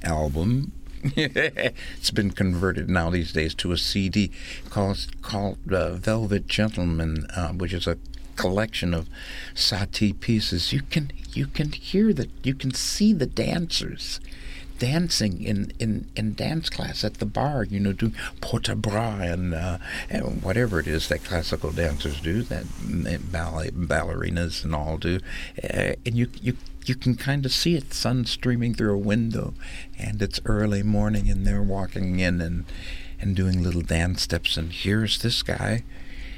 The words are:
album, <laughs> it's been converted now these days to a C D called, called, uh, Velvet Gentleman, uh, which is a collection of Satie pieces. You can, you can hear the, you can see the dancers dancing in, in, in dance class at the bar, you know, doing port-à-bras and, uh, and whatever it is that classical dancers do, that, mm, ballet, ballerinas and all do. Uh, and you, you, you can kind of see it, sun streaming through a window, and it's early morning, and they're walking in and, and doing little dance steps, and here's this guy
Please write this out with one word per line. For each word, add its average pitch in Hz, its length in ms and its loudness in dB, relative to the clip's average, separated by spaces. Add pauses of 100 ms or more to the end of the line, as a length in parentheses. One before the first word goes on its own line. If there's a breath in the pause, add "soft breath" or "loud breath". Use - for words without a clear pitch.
album, 82 680 2 (140)
<laughs> - 160 -10
it's - 1080 0
been 101 200 2
converted 90 580 2
now 87 220 4
these 87 220 0
days 78 220 2
to - 160 -2
a 82 80 2
C 95 300 2
D 95 220 2 (400 loud breath)
called, 98 360 0 (160)
called, 101 500 -2
uh, 87 220 2
Velvet 101 540 2
Gentleman, 82 760 2 (100)
uh, 87 120 0
which 87 240 -2
is 90 140 -2
a 85 100 0 (400)
collection 92 580 0
of 82 140 -2 (440 loud breath)
Satie - 680 0
pieces. 104 520 2
You 139 100 0
can, 147 280 -2 (220)
you 139 160 -2
can 151 240 -2
hear 208 400 2
the, 139 160 0 (160)
you 135 100 2
can 131 180 -2
see - 400 4
the 143 140 2
dancers - 960 -2 (580 loud breath)
dancing 123 640 2
in, 101 380 0
in, 110 340 0
in 107 200 -2
dance - 360 -2
class - 320 -4
at 107 120 -2
the 107 120 -2
bar, 123 380 0
you 101 160 0
know, 101 120 4
doing 113 220 0 (260 loud breath)
port-à-bras 107 840 0
and, 87 300 0
uh, 90 260 0 (300 loud breath)
and - 320 -2
whatever 101 380 2
it 73 80 0
is 78 220 0
that - 160 -2
classical 80 480 -2
dancers 73 480 0
do, 87 220 0
that, - 200 -4
mm, - 680 -2
ballet, 80 400 -2
ballerinas 85 880 0
and 80 100 -2
all 78 240 0
do. 87 220 0 (460 loud breath)
Uh, - 300 0 (120)
and 113 100 0
you, 120 120 4 (120)
you, 127 160 0 (300)
you 131 80 2
can 123 220 2
kind 135 280 0
of 127 60 0
see 170 240 2
it, - 180 -2
sun 123 320 0
streaming 120 480 0
through 104 220 2
a 101 40 2
window, 107 540 2 (460 loud breath)
and 104 240 -2
it's - 220 -2
early 104 400 4
morning, 104 440 4
and 98 160 4
they're 101 160 6
walking 95 600 2
in 87 200 4
and, 85 260 0 (540 loud breath)
and 98 140 2
doing 92 300 4
little 85 180 2
dance 85 400 2
steps, - 340 0
and 82 140 -4
here's 104 520 0
this 117 200 2
guy 104 400 0 (560 loud breath)